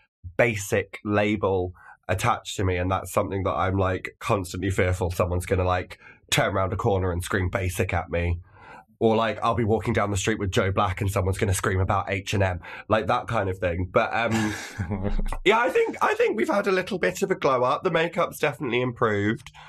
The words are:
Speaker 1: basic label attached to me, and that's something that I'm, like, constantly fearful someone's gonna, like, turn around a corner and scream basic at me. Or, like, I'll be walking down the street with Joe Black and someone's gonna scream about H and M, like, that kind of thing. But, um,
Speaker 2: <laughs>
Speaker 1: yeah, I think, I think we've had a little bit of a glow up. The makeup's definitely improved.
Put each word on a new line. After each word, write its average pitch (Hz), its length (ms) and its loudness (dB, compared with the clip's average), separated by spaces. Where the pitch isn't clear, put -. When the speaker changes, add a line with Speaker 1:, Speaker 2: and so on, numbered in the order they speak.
Speaker 1:
basic 107 680 0
label 104 680 0
attached 98 480 -2
to 98 80 0
me, 92 120 2
and 90 140 0
that's 92 220 -2
something 95 320 0
that 92 100 0
I'm, 92 240 0
like, 92 400 -2
constantly 95 520 -2
fearful 90 400 0
someone's 87 360 -2
gonna, 90 180 0
like, 90 340 -2
turn 113 240 2
around 95 180 0
a 107 40 -4
corner 92 360 2
and 85 100 -2
scream 92 260 0
basic 95 460 -2
at 85 160 -2
me. 85 300 0
Or, 110 180 4
like, 110 260 0
I'll 113 120 2
be 120 100 0
walking 107 300 0
down 104 160 0
the 101 60 -2
street 110 220 0
with 95 120 -2
Joe 98 220 0
Black 98 280 0
and 101 100 0
someone's 95 280 0
gonna 98 160 2
scream 95 260 0
about 98 300 0
H 98 240 -4
and 98 80 2
M, 90 180 0
like, 107 180 4
that 120 220 0
kind 107 200 0
of 92 100 -4
thing. 90 320 -2
But, 113 220 4
um, 110 400 0
Speaker 2:
<laughs> - 120 -8
Speaker 1:
yeah, 214 160 4
I 254 100 0
think, 453 320 0
I 427 120 2
think 427 220 0
we've 220 140 -2
had 202 160 0
a 196 60 2
little 185 260 -2
bit 180 240 0
of 185 80 -2
a 185 60 2
glow 135 260 2
up. 131 220 2
The 185 60 2
makeup's 165 480 0
definitely 135 440 0
improved. 110 680 0